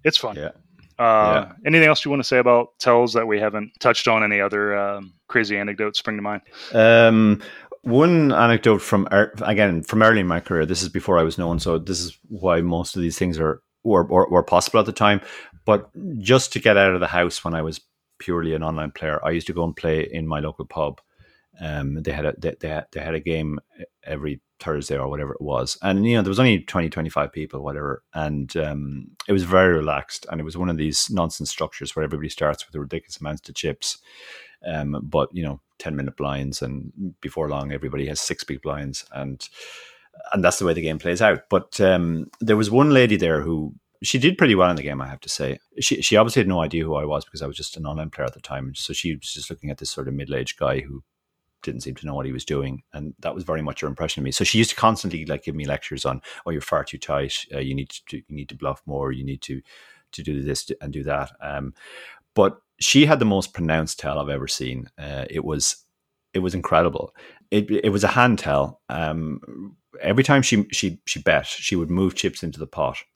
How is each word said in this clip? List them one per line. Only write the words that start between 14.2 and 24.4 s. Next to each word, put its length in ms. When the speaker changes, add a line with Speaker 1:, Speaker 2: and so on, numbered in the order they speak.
Speaker 2:
were 140
possible 360
at 60
the 80
time. 280
But 240
just 340
to 60
get 180
out 160
of 80
the 60
house 360
when 120
I 60
was 200
purely 340
an 100
online 280
player, 340
I 60
used 160
to 60
go 100
and 120
play 260
in 260
my 120
local 260
pub. 360
Um, 420
they 80
had 140
a, 120
they, 220
they 100
had, 220
they 80
had 160
a 40
game 400
every 380